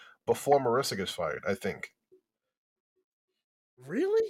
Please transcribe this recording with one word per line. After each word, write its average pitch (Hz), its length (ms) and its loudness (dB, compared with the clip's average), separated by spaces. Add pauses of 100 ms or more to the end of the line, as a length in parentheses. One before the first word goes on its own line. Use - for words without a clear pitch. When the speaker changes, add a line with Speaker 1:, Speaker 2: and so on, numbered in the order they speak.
(240)
Speaker 1:
before 139 360 4
Marissa 123 360 0
gets 95 160 -4
fired, 80 340 -4
I 101 80 0
think. - 360 -6 (1900)
Speaker 2:
Really? 370 520 0